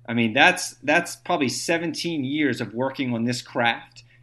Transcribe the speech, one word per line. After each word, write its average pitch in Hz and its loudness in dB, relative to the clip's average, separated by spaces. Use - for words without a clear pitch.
I 120 -4
mean, 113 2
that's, 175 4
that's 160 2
probably 147 0
seventeen 165 -2
years 135 0
of 104 -6
working 127 -2
on 113 -2
this 123 -2
craft, - -2